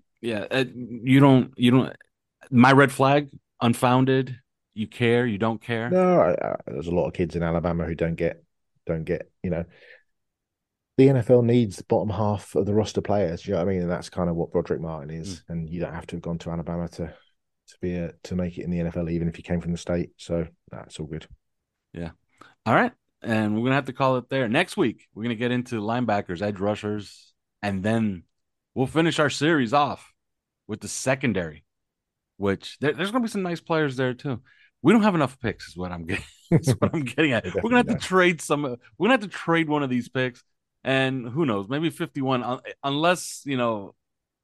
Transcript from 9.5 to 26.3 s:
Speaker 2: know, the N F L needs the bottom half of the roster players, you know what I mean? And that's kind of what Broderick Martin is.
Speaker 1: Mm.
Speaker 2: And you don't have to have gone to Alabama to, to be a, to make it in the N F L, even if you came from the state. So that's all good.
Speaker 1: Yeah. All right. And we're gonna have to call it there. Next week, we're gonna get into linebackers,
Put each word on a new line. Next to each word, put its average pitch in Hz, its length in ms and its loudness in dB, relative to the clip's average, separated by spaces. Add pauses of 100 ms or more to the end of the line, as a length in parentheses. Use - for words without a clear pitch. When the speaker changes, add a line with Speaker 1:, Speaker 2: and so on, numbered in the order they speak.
Speaker 2:
know, 82 120 -4 (1300)
the 135 120 10
N 135 80 4
F - 120 0
L 123 120 8
needs 117 360 2
the - 80 -18
bottom 104 240 0
half 104 460 -2
of 104 100 2
the 101 80 -2
roster 104 280 0
players, 92 440 -2
you 98 80 -2
know 87 60 0
what 87 80 0
I 98 40 0
mean? 92 100 0
And 87 100 -2
that's - 180 -6
kind 87 200 -2
of 85 60 -2
what 85 160 -4
Broderick 80 300 -2
Martin 80 280 -10
is. 82 260 -10
Speaker 1:
Mm. - 140 -20
Speaker 2:
And 82 200 -8
you 85 120 -8
don't 85 120 -6
have 85 140 -12
to - 80 -10
have 85 80 -10
gone 85 160 -6
to 85 120 -10
Alabama 85 380 -6
to, 85 180 -8
to - 720 -20
be 90 140 -4
a, 85 180 -6 (100)
to - 120 -8
make 90 220 -4
it - 60 -10
in 85 80 -6
the 87 80 -2
N 85 80 -2
F 82 100 -6
L, 85 120 -4
even 85 180 -2
if 82 100 -6
you - 60 -20
came 87 180 -4
from 85 100 -6
the 85 60 -4
state. - 400 -4
So 85 300 -6 (240)
that's - 280 -18
all 78 60 -8
good. 78 220 -12 (680)
Speaker 1:
Yeah. 82 180 -10 (540)
All 123 80 2
right. 240 180 2 (300)
And 107 340 0
we're 113 80 -2
gonna 131 120 2
have 139 100 0
to 131 80 -10
call 131 240 0
it 123 120 -8
there. 135 180 -2
Next 147 300 -2
week, 143 360 -2
we're 104 100 -12
gonna 117 120 -2
get 120 160 -2
into 123 300 -4
linebackers, 104 600 -2